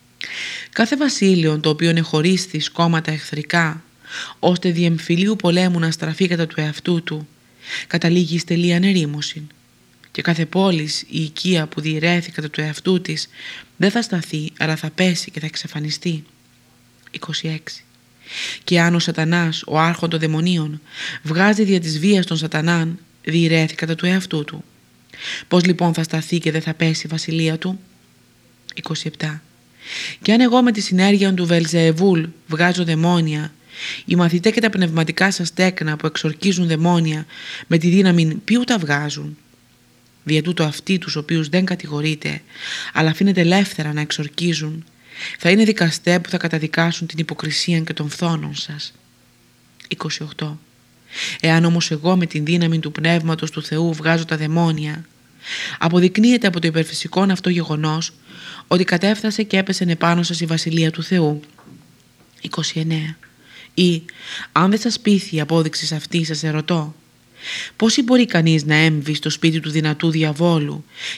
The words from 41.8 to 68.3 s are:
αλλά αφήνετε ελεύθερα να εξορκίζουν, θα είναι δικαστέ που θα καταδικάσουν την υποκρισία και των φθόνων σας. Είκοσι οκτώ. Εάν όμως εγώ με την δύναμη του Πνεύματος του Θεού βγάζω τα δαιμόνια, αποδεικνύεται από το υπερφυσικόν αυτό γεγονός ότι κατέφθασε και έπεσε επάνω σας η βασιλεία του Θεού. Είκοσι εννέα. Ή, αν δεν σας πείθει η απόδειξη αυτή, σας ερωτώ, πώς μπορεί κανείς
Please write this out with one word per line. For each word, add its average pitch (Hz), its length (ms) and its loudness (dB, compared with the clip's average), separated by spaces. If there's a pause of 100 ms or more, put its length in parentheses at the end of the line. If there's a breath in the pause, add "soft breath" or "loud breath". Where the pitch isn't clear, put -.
αλλά 160 160 2
αφήνετε 185 320 2
ελεύθερα 170 520 2
να 151 80 -2
εξορκίζουν, 156 840 -4 (520 loud breath)
θα 175 120 0
είναι 208 140 6
δικαστέ 180 560 2
που 175 100 -10
θα 180 80 -2
καταδικάσουν 165 720 -2
την 156 100 -12
υποκρισία 160 640 -2
και 160 140 -4
των 147 160 -6
φθόνων 151 460 -4
σας. - 380 -10 (920)
Είκοσι - 360 -8
οκτώ. 151 360 -10 (800 loud breath)
Εάν 165 260 4
όμως 170 260 2
εγώ 160 240 2
με 180 100 2
την 151 200 -4
δύναμη 165 340 2
του 151 120 -6
Πνεύματος 160 600 0
του 160 120 -8
Θεού 165 300 -2
βγάζω 160 320 2
τα 160 120 -4
δαιμόνια, 156 680 0 (720 loud breath)
αποδεικνύεται 185 680 4
από 175 120 -2
το 165 80 0
υπερφυσικόν 165 640 0
αυτό 185 180 -2
γεγονός 156 640 -2 (540 loud breath)
ότι 180 160 4
κατέφθασε 208 600 0
και 208 140 -2
έπεσε 190 260 -2
επάνω 170 400 2
σας 170 180 -4
η 170 40 -2
βασιλεία 160 460 0
του 165 120 -6
Θεού. 151 380 0 (1000)
Είκοσι - 380 -6
εννέα. 160 380 -4 (560 loud breath)
Ή, 170 300 4 (480 loud breath)
αν 185 180 4
δεν 214 100 2
σας 226 200 -2
πείθει 196 360 2
η 156 40 0
απόδειξη 160 560 0
αυτή, 165 280 -2
σας 156 200 -6
ερωτώ, 156 520 -2 (800 loud breath)
πώς 226 280 2
μπορεί 247 220 6
κανείς 160 400 4